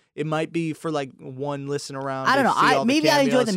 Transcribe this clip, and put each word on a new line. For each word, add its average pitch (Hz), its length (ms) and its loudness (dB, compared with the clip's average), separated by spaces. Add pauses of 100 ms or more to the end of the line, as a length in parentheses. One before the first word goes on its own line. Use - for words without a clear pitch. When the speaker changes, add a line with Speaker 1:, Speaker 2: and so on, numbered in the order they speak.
(140)
Speaker 1:
It 151 120 -4
might 156 260 -2
be 165 200 -2
for, 165 180 -8
like, 143 280 -4
one 139 500 -8
listen 143 280 -6
around 135 320 -6
Speaker 2:
I 262 80 4
don't 269 80 4
Speaker 1:
to 196 60 4
Speaker 2:
know. - 40 0
Speaker 1:
see 190 120 2
Speaker 2:
I, 262 80 4
Speaker 1:
all 139 60 2
the 175 60 0
Speaker 2:
maybe 302 240 4
I 294 100 4
enjoy 254 240 2
Speaker 1:
cameos, - 20 -2
Speaker 2:
the 214 100 0